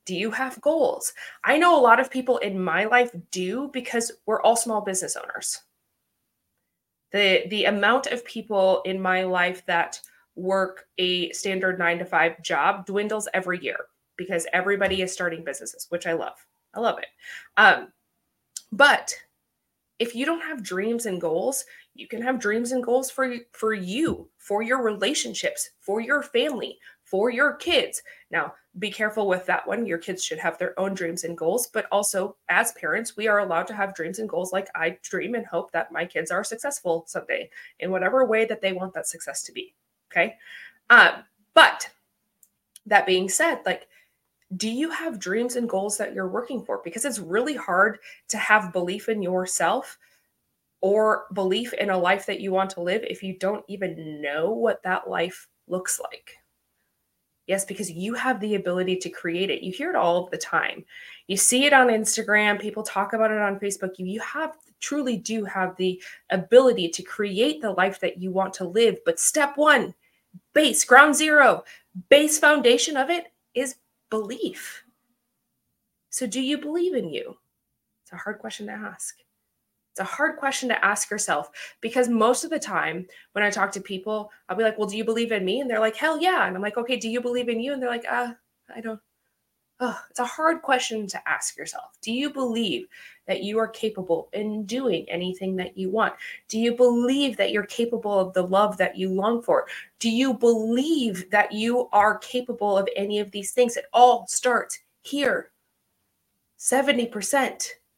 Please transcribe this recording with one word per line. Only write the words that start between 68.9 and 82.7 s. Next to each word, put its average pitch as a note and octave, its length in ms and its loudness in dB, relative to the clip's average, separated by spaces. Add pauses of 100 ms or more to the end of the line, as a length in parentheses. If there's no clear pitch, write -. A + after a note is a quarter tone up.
But E3 140 0
step C#4+ 380 0
one, C#4+ 360 4 (600)
base, D4 300 4
ground C#4 320 10
zero, C#4+ 480 6 (460)
base D4+ 300 8
foundation D4 580 4
of C4+ 140 0
it E4+ 140 -2 (280)
is B3+ 220 -4 (340)
belief. - 760 -8 (1300)
So - 160 -4
do A#3+ 160 -4
you C#4 160 -2
believe D#4+ 380 -2
in F#3 140 -2
you? - 280 -10 (640)
It's - 100 -20
a F3 40 -16
hard G#3 220 -10
question G#3 280 -12
to G#3 60 -12
ask. - 440 -12 (720)
It's F#3+ 100 -10
a - 20 -4
hard D#4 320 -2
question C#4 320 -4
to - 180 0
ask G#3 240 0
yourself, E3 400 -4 (300)
because A#3 300 0
most A#3 340 4
of E4 60 -10
the D#4+ 100 -2
time E3+ 480 -4 (240)